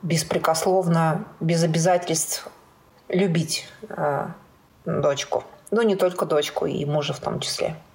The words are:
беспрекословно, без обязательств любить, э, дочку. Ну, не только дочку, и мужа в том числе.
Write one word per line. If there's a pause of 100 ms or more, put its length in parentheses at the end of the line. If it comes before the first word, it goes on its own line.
беспрекословно, (160)
без
обязательств (600)
любить, (220)
э, (580)
дочку. (280)
Ну,
не
только
дочку,
и
мужа
в
том
числе. (200)